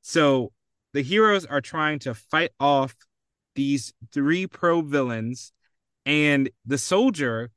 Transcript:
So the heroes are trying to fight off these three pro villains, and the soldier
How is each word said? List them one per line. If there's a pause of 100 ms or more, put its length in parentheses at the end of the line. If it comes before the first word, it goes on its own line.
So (400)
the
heroes
are
trying
to
fight
off (640)
these (180)
three
pro
villains, (540)
and (160)
the
soldier